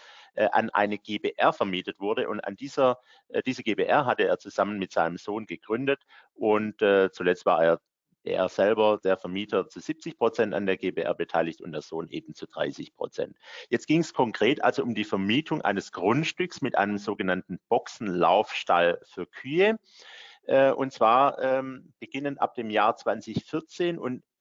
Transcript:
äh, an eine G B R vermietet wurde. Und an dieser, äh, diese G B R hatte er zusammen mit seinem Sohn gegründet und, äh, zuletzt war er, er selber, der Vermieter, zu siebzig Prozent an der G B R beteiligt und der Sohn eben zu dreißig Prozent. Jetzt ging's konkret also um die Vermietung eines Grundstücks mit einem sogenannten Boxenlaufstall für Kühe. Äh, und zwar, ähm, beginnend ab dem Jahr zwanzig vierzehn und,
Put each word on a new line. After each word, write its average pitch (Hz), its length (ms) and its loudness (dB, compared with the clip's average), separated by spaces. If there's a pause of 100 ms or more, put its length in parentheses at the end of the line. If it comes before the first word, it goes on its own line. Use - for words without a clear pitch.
(340)
äh, 104 180 2
an 110 200 0
eine 104 260 0
G 104 200 -8
B - 200 -4
R 151 160 2
vermietet 92 480 -4
wurde. 113 260 -4
Und 104 140 -6
an 98 160 -10
dieser, 131 420 0 (300)
äh, - 120 -2
diese 123 220 -4
G 107 120 0
B 95 80 0
R 127 220 2
hatte 107 220 0
er 90 100 2
zusammen 101 420 -4
mit 95 120 -6
seinem 85 240 0
Sohn 104 300 -8
gegründet 123 560 -4 (320)
und, 107 480 0
äh, 98 320 6
zuletzt 90 320 0
war 82 180 4
er, 82 160 4 (460)
er 92 240 0
selber, 107 520 2
der 95 140 2
Vermieter, 95 540 -4
zu - 100 -16
siebzig 156 380 -10
Prozent 113 360 0
an 101 120 -2
der 95 100 2
G 92 160 -4
B - 120 -4
R 87 100 0
beteiligt 82 480 -4
und 82 100 -12
der 78 100 -8
Sohn 82 280 -10
eben 78 240 -12
zu - 140 -16
dreißig 76 480 -8
Prozent. - 420 -8 (320)
Jetzt - 180 -2
ging's 156 260 2
konkret 123 480 0
also 123 220 0
um 117 100 -4
die 107 120 -4
Vermietung 113 560 -2
eines 98 320 -4
Grundstücks 143 680 -2
mit - 160 -2
einem 101 200 2
sogenannten 92 720 -4
Boxenlaufstall 90 1400 2
für 90 200 -12
Kühe. 185 540 0 (680)
Äh, 135 260 4
und 131 180 -4
zwar, 123 480 4
ähm, 131 600 -4
beginnend 139 420 -6
ab - 140 -2
dem 113 140 -6
Jahr 107 280 4
zwanzig 113 480 -4
vierzehn - 520 -4
und, 127 240 -6 (200)